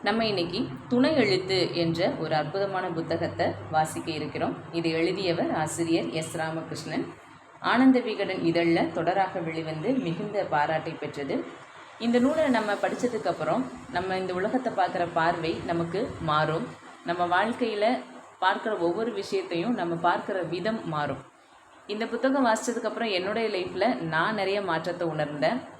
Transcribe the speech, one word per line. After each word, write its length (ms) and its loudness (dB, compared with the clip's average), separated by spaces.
நம்ம 220 2
இன்னைக்கு 340 0
துணை 280 4
எழுத்து 600 2
என்ற 340 2
ஒரு 160 -2
அற்புதமான 540 -2
புத்தகத்தை 580 -2
வாசிக்க 400 0
இருக்கிறோம். 420 -2
இது 180 0
எழுதியவர் 640 0
ஆசிரியர் 580 0
எஸ் 280 -4
ராமகிருஷ்ணன். 680 -4
ஆனந்த 400 6
விகடன் 420 -2
இதழில் 520 4
தொடராக 500 0
வெளிவந்து 500 -4
மிகுந்த 560 -2
பாராட்டை 440 0
பெற்றது. 440 -4
இந்த 200 4
நூலை 300 4
நம்ம 240 2
படிச்சதுக்கு 600 0
அப்புறம் 300 0
நம்ம 260 -2
இந்த 160 -2
உலகத்தை 400 0
பார்க்குற 400 2
பார்வை 400 2
நமக்கு 380 0
மாறும். 460 2
நம்ம 220 0
வாழ்க்கையில 600 2
பார்க்குற 380 0
ஒவ்வொரு 340 0
விஷயத்தையும் 600 -2
நம்ம 220 -2
பார்க்குற 400 -2
விதம் 380 -4
மாறும். 360 -4
இந்த 180 -4
புத்தகம் 400 2
வாசிச்சதுக்கு 460 0
அப்புறம் 260 -2
என்னுடைய 320 0
லைஃப்ல 380 0
நான் 400 0
நிறைய 200 0
மாற்றத்தை 460 -2
உணர்ந்தேன். 720 -2